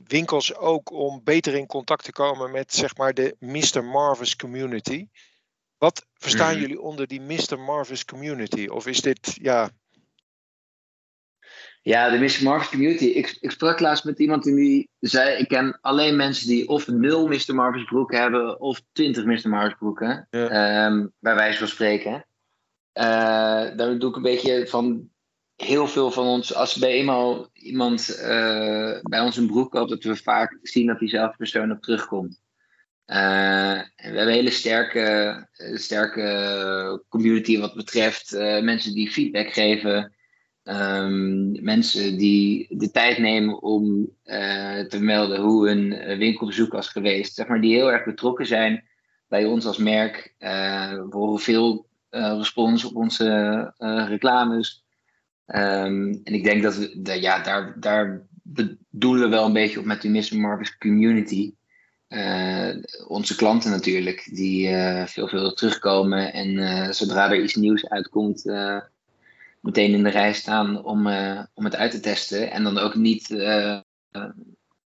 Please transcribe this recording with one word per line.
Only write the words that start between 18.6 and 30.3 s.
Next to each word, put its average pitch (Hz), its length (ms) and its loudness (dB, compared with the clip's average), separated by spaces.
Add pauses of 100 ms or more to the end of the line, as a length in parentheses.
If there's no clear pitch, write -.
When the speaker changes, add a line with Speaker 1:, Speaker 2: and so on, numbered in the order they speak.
Speaker 2:
twintig 123 340 0
mister 113 240 0
Marvis 104 280 0
broeken." 113 520 -4
Speaker 1:
Ja. 117 200 -2
Speaker 2:
Ehm, 107 580 2 (120)
bij 113 160 2
wijze 107 220 2
van 107 100 -4
spreken. 107 580 -2 (680)
Eh, 117 140 -2 (680)
daar 120 240 -2
doe 127 100 -2
ik 120 60 -8
een 131 60 -8
beetje 123 460 0
van, 120 420 -2 (460)
heel 143 320 0
veel 135 240 0
van 127 140 -2
ons, 123 300 0
als 127 200 0
bij 127 160 0
eenmaal 123 600 0
iemand, 120 640 -2
eh, 110 840 -2
bij - 180 -2
ons 120 180 0
een 117 100 2
broek 123 240 0
koopt, 120 180 0
dat - 140 -6
we 110 120 -2
vaak 113 460 0